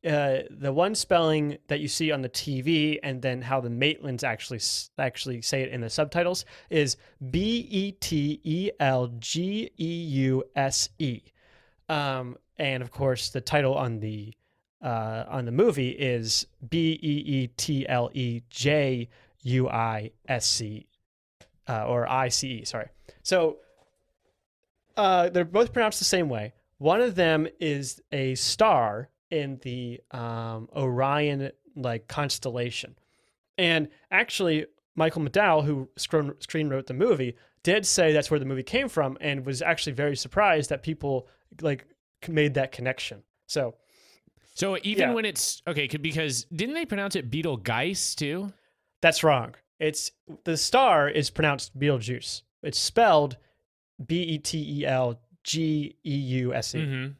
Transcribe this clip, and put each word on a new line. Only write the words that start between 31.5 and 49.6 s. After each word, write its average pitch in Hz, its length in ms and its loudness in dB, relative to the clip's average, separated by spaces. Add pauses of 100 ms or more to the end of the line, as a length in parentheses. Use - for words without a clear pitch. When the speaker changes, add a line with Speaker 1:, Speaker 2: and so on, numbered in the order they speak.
Speaker 1:
like, 117 320 -4
constellation. 123 880 -4 (640)
And 165 320 4 (220)
actually, 185 540 2 (300)
Michael 160 260 2
McDowell, 156 440 4
who 143 320 -2
screen, 147 420 0
screen 156 300 -4
wrote 135 180 -4
the 131 60 -8
movie, 135 420 2 (280)
did 196 220 4
say 160 280 4
that's 147 180 4
where 151 80 2
the 135 60 -4
movie 131 180 -4
came 262 260 0
from 135 320 0
and 139 240 -2
was 135 160 -4
actually 160 320 0
very 143 220 0
surprised 165 540 2
that 143 140 -2
people, 143 440 -4 (340)
like, 147 240 -2 (380)
c-, - 80 -8
made 147 240 2
that 135 160 0
connection. 123 520 -8 (240)
So, 127 280 -4 (800)
Speaker 2:
So 190 280 -2
even 208 260 2
Speaker 1:
yeah. 240 40 0
Speaker 2:
when 226 120 0
it's, - 420 -2
okay, 147 220 -2
c-, 156 80 -4
because 147 480 -2
didn't 214 300 -6
they 330 100 -4
pronounce 202 300 -4
it 135 140 -4
Betelgeuse 139 840 -2
too? 175 360 -4 (500)
Speaker 1:
That's 165 220 4
wrong. 127 320 2 (240)